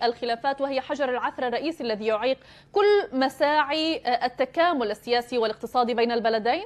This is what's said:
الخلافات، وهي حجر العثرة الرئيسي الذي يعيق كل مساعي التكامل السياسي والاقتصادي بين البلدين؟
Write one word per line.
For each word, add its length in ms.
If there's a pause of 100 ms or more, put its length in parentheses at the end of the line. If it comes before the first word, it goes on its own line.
الخلافات، 580
وهي 200
حجر 280
العثرة 380
الرئيسي 360
الذي 220
يعيق 320 (340)
كل 480
مساعي 800 (240)
التكامل 640
السياسي 460
والاقتصادي 560
بين 180
البلدين؟ 540